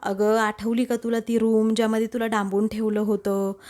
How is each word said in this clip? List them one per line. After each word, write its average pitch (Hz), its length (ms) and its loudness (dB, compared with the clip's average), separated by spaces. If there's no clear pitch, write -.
"अगं, 208 360 2
आठवली 220 460 0
का 247 120 -2
तुला 233 220 -2
ती 233 100 2
रूम, 220 360 2
ज्यामध्ये 220 320 0
तुला 226 200 -4
डांबून 202 400 0
ठेवलं 214 340 -2
होतं?" 202 520 0